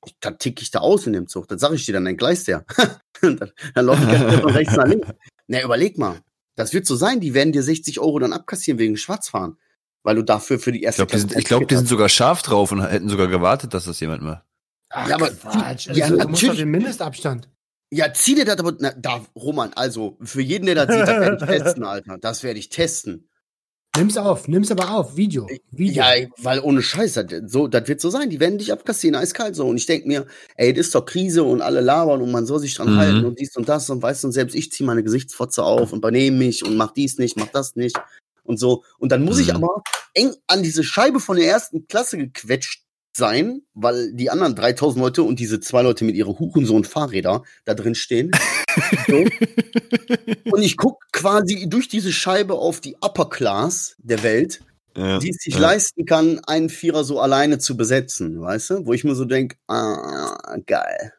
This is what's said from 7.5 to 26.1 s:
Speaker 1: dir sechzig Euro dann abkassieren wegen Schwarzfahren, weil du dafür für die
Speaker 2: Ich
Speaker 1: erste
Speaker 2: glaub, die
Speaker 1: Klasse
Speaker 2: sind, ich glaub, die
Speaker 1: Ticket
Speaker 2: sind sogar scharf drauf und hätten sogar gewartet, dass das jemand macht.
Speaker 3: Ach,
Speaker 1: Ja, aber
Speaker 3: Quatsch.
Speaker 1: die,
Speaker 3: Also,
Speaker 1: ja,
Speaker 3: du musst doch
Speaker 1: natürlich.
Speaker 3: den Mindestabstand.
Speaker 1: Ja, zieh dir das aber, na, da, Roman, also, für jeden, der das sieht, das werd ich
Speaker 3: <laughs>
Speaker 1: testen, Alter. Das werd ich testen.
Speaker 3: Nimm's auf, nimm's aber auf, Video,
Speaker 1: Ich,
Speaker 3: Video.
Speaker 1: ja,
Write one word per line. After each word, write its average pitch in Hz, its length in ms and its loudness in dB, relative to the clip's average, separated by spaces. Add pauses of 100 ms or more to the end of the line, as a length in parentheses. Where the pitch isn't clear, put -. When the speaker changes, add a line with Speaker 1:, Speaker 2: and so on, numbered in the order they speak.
Speaker 1:
dir 143 120 2
sechzig 156 360 -2
Euro 147 200 0
dann 120 120 0
abkassieren 170 480 -4
wegen 110 160 2
Schwarzfahren, 101 640 -8 (460)
weil 110 120 2
du 113 60 2
dafür 113 380 0
für 123 120 -2
die 120 80 -4
Speaker 2:
Ich - 60 -6
Speaker 1:
erste 113 140 0
Speaker 2:
glaub, 95 100 2
die - 80 -4
Speaker 1:
Klasse 101 160 0
Speaker 2:
sind, - 60 2
ich - 60 -2
glaub, 120 160 2
die 131 40 0
Speaker 1:
Ticket 131 140 4
Speaker 2:
sind 123 100 2
sogar 107 200 4
scharf 147 340 4
drauf 101 280 2
und 98 120 0
hätten 95 260 -2
sogar 98 180 2
gewartet, 92 460 2
dass 90 120 -4
das 87 140 -10
jemand 80 220 -6
macht. 78 220 -10 (460)
Speaker 3:
Ach, 131 200 -6
Speaker 1:
Ja, 147 60 2
aber 160 160 0
Speaker 3:
Quatsch. - 560 -6
Speaker 1:
die, - 20 -16
Speaker 3:
Also, 147 100 0
Speaker 1:
ja, 151 100 2
Speaker 3:
du 170 60 4
musst 170 80 2
doch 151 60 -2
Speaker 1:
natürlich. 170 300 2
Speaker 3:
den 151 100 -2
Mindestabstand. 156 800 -4 (420)
Speaker 1:
Ja, 151 220 0
zieh - 220 2
dir 294 100 2
das 208 140 0
aber, 165 200 -2
na, 139 120 -2
da, 123 340 -8 (100)
Roman, 120 380 -4
also, 113 480 -6
für 135 200 -6
jeden, 180 260 -2
der 180 80 2
das 156 200 2
sieht, - 120 4
das 226 120 2
werd 196 220 2
ich 143 60 -8
Speaker 3:
<laughs> 151 160 0
Speaker 1:
testen, 143 220 0
Alter. 98 340 -10
Das 113 240 -6
werd 117 140 -6
ich 104 120 -14
testen. 165 600 -6 (680)
Speaker 3:
Nimm's 208 180 2
auf, 202 320 0
nimm's 196 240 2
aber 185 200 0
auf, 151 260 -4
Video, 160 320 0
Speaker 1:
Ich, 135 100 -12 (120)
Speaker 3:
Video. 131 320 0
Speaker 1:
ja, 127 240 4 (100)